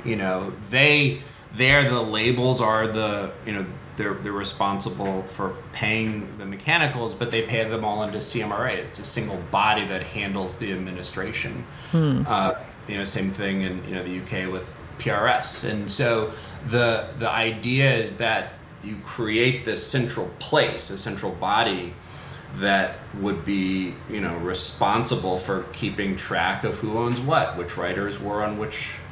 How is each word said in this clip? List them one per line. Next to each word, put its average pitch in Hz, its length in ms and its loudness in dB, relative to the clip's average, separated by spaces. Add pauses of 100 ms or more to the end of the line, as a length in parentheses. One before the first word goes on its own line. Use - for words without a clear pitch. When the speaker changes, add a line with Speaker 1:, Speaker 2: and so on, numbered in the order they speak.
Speaker 1:
You 113 120 0
know, 95 360 0 (160)
they, 143 540 6 (320)
there 135 340 6
the 123 140 2
labels 120 580 2
are 110 260 4
the, 104 460 0 (140)
you 110 60 -4
know, 98 120 -2 (300)
they're, 104 180 -2
they're 98 200 -4
responsible 98 880 -2
for 95 340 -4 (160)
paying 107 640 0
the 104 80 -12
mechanicals, 127 680 0
but 117 160 -2
they 113 120 2
pay 113 220 0
them 113 180 -2
all 107 200 0
into 104 180 -4
C 110 220 -2
M 104 100 -2
R 113 160 0
A. 107 60 -2
It's - 240 -6
a 104 60 -6
single 101 340 0 (120)
body 107 360 4
that 92 160 -2
handles 98 540 -4
the 104 160 -4
administration. 92 920 -4 (280)
Speaker 2:
Hmm. 147 340 4
Speaker 1:
Uh, 98 280 2 (340)
you 101 100 -4
know, 98 60 0
same 98 260 0
thing 98 320 -2
in, 92 260 -4
you 92 60 -4
know, 92 80 -4
the 90 80 -6
U 90 160 -6
K 92 220 -4
with 92 220 -6 (280)
P - 100 -2
R 104 180 2
S. - 380 2
And 107 260 -2
so 113 400 2 (380)
the, 113 400 4 (100)
the 113 120 0
idea 113 640 4
is 107 240 0
that 110 340 0 (320)
you 107 200 -8
create 120 600 2
this 104 200 0
central 113 540 0
place, - 520 2
a 98 80 -6
central - 340 -4
body 92 600 0 (640)
that 98 360 4 (240)
would 98 260 0
be, 95 480 0 (160)
you 104 120 -4
know, 85 160 -2
responsible 92 1000 2
for 92 340 0
keeping 98 420 -2
track 92 480 0
of 104 160 0
who 107 180 -2
owns 120 240 0
what, 139 360 2
which - 200 -6
writers 95 440 -2
were 104 240 -2
on 107 140 -2
which - 340 -6 (200)